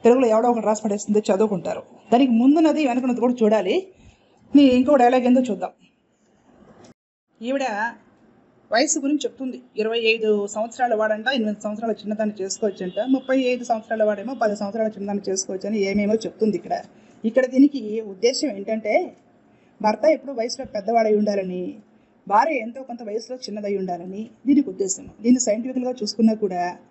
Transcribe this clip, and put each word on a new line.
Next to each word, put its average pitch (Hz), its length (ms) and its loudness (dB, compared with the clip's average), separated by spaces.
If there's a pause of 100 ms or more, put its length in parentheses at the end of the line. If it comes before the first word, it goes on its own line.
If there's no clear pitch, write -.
తెలుగులో 240 240 6
ఎవడో 226 220 4
ఒకటి 226 160 0
రాసి 214 180 0
పడేస్తుంది, 208 400 0 (120)
చదువుకుంటారు. 208 480 -2 (300)
దానికి 254 180 4
ముందున్నది 294 560 4
వెనకన్నది 247 320 -2
కూడా 240 140 0 (100)
చూడాలి. 214 440 2 (680)
నీ 285 80 10
ఇంకో 254 320 6
dialogue 247 280 4
ఏందో 247 180 6
చూద్దాం. 190 280 -4 (1700)
ఈవిడ 262 220 -4 (1080)
వయసు 294 280 0
గురించి 277 240 0
చెప్తుంది. 247 380 -8 (160)
ఇరవై 220 220 -2
ఐదు 214 480 2
సంవత్సరాల 233 480 -2
వాడంట 214 320 -2
ఎనిమిది 220 360 -2
సంవత్సరాల 220 280 -6
చిన్నదాన్ని 208 520 -6
చేసుకోవచ్చంట, 196 500 -6 (160)
ముప్పై 262 300 2
ఐదు 247 240 -2
సంవత్సరాల 220 400 -4
వాడేమో 208 300 -2
పది 214 220 0
సంవత్సరాల 214 320 -4
చిన్నదాన్ని 202 440 -6
చేసుకోవచ్చని 196 480 -6
ఏమేమో 202 340 0
చెప్తుంది 208 440 -2
ఇక్కడ. - 240 -6 (440)
ఇక్కడ 254 200 2
దీనికి 247 560 2
ఉద్దేశం 220 500 -2
ఏంటంటే, 220 640 -2 (680)
భర్త 214 240 0
ఎప్పుడు 285 260 2
వయసులో 240 340 -6
పెద్దవాడై 214 500 2
ఉండాలని, 190 600 -2 (520)
భార్య 233 260 4
ఎంతో 233 300 -8
కొంత 247 200 -14
వయసులో 226 340 -10
చిన్నదై 202 400 -6
ఉండాలని 185 520 -8 (180)
దీనికి 294 220 2
ఉద్దేశం. - 380 -6 (140)
దీన్ని 247 180 4
సైంటిఫికల్గా 247 520 -4 (120)
చూసుకున్నా 220 300 2
కూడా 180 440 -4 (140)